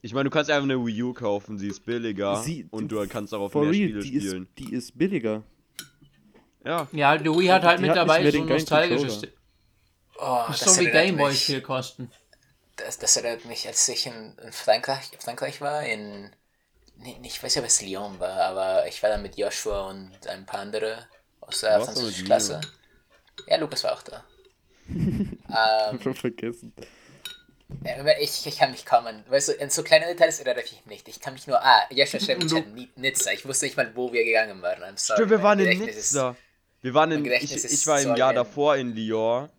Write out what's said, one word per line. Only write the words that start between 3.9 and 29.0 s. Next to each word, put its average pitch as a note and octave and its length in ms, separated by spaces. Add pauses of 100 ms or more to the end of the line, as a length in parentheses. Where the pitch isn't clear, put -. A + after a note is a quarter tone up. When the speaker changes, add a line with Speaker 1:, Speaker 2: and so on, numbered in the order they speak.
Speaker 2:
die B2+ 140
ist, G2+ 100
Speaker 1:
spielen. F#2 220 (100)
Speaker 2:
die C3+ 140
ist B2 260
billiger. A#2+ 440 (1200)
Speaker 1:
Ja. D#3 280
Speaker 3:
Ja, D3 260
die D3+ 120
Wii F3 180
hat F#3 140
halt - 0
Speaker 2:
Die F3 60
hat F3 120
nicht - 80
Speaker 3:
mittlerweile D#3+ 360
Speaker 2:
mehr D3 80
Speaker 3:
so D3 60
Speaker 2:
den C#3+ 40
Speaker 3:
ein - 60
Speaker 2:
geilen C#3+ 120
Speaker 3:
nostalgisches D#3 420 (100)
Speaker 2:
Controller. G#2 200
Speaker 3:
Di- - 60 (840)
Speaker 4:
Oh, A#2+ 260
Speaker 3:
Das C3+ 80
ist - 100
Speaker 4:
das F#3 80
Speaker 3:
so F3 60
wie F3 60
Speaker 4:
erinnert D#3+ 200
Speaker 3:
Gameboy D3 240
Speaker 4:
mich, C3+ 140
Speaker 3:
viel C3+ 180
kosten. C3 480 (680)
Speaker 4:
das, - 220
das - 180
erinnert A#2 300
mich, A#2 200
als - 220
ich B2 180
in, A2+ 380
in A2+ 80
Frankreich, C3 600
in - 80
Frankreich C3+ 400
war, D3 240
in, G#2 460 (680)
nee, - 260
ich - 200
weiß B2 140
nicht, C#3 60
ob A2+ 60
es - 140
Lyon F#2+ 380
war, F#2 220
aber F#2+ 460
ich - 140
war G#2+ 80
da G#2 80
mit G2+ 180
Joshua G2+ 540
und F#2+ 200 (180)
ein F#2+ 180
paar - 140
andere A#2+ 460 (340)
aus - 200
der A2 120
Speaker 1:
Warst G#2+ 160
du - 20
mit A2 60
Speaker 4:
französischen G#2 280
Speaker 1:
mir? - 20
Speaker 4:
Klasse. G2 340 (840)
Ja, D#3+ 120
Lukas - 260
war - 100
auch - 80
da. - 220 (640)
Speaker 2:
<laughs> - 0
Speaker 4:
Ähm, G3 600
Speaker 2:
Hab A2 540
schon C3 120
vergessen. A#2 580 (1120)
Speaker 4:
ja, C3 200 (160)
ich, - 260
ich C#3+ 120
kann C3+ 140
mich - 120
kaum A#2+ 220